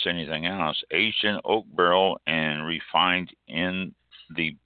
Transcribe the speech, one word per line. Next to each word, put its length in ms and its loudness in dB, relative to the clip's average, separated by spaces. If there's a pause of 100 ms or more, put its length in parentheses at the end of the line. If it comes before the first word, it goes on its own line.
say 60 0
anything 360 -4
else. 340 -2 (120)
Aged 320 0
in 200 0
oak 200 2 (100)
barrel 540 4
and 360 0
refined 640 0 (200)
in 440 -4 (440)
the 300 -2